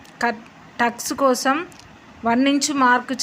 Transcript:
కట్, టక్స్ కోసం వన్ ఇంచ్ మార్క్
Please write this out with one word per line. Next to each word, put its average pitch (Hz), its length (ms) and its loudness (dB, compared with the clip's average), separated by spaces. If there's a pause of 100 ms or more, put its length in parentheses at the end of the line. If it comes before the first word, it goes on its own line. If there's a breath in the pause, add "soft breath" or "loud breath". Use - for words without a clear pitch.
(240)
కట్, 226 200 -4 (380)
టక్స్ 233 320 -4 (100)
కోసం 262 320 2 (720)
వన్ 240 240 2
ఇంచ్ 285 180 0 (140)
మార్క్ 247 380 2